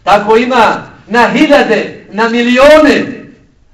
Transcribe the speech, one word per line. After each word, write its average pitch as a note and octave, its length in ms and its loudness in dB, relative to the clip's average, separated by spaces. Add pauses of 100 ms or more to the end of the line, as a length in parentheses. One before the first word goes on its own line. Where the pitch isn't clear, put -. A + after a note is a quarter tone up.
tako G#3 320 0
ima B3 460 -2 (240)
na A3+ 220 0
hiljade, C#4+ 840 -2
na A3+ 160 -4
milione B3 920 2 (520)